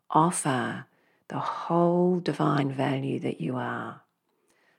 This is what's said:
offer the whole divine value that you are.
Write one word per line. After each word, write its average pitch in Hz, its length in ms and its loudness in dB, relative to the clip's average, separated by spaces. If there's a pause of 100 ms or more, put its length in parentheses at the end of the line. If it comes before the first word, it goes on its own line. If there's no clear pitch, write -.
offer 156 760 2 (420)
the - 120 -6
whole 175 800 2
divine 147 520 0
value 135 480 -2
that - 220 -4
you 135 140 -4
are. 120 460 -8 (760)